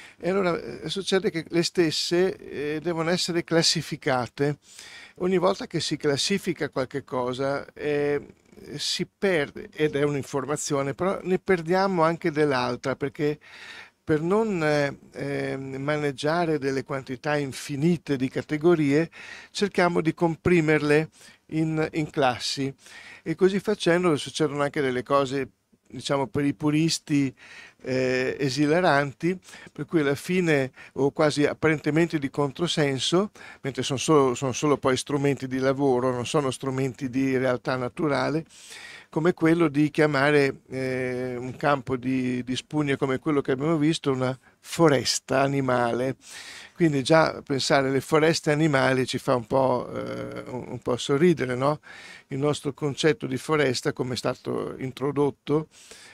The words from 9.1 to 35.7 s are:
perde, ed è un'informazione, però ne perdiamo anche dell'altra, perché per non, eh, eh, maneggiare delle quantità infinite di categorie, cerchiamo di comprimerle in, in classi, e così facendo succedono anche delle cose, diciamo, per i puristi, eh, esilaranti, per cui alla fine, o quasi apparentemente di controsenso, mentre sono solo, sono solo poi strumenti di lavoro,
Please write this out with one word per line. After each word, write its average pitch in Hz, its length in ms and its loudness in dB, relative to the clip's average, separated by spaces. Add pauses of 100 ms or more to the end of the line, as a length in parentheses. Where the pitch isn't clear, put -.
perde, 160 560 -2
ed 151 220 0
è 139 80 2
un'informazione, 139 920 -2
però 185 300 -2
ne 185 160 0
perdiamo 185 640 2
anche 165 260 0
dell'altra, 131 680 0
perché 147 440 -4 (640)
per 156 180 2
non, 196 400 0
eh, 147 360 2 (160)
eh, 139 440 -4
maneggiare 147 1000 -2
delle 135 260 -2
quantità 139 540 -4
infinite 143 800 -2
di 131 100 0
categorie, 151 840 2 (420)
cerchiamo 180 500 2
di 160 120 0
comprimerle 156 960 2 (380)
in, 160 460 -2
in 151 160 -2
classi, 135 640 -2 (500)
e 165 120 -4
così 190 240 2
facendo 180 580 2
succedono 143 440 -2
anche 143 200 -2
delle 127 220 0
cose, 139 440 0 (400)
diciamo, 139 400 -2
per 143 160 -2
i 143 100 0
puristi, 151 800 0 (480)
eh, 127 560 0
esilaranti, 147 1000 2 (320)
per 151 140 -8
cui 170 160 2
alla 139 140 2
fine, 160 560 0 (220)
o 139 180 0
quasi 147 340 2
apparentemente 156 760 0
di 139 100 -2
controsenso, 147 1040 0 (300)
mentre 131 220 -6
sono 131 160 -2
solo, 139 360 4
sono 131 160 -4
solo 143 260 0
poi 131 200 0
strumenti 139 500 -2
di 127 120 -4
lavoro, 131 520 2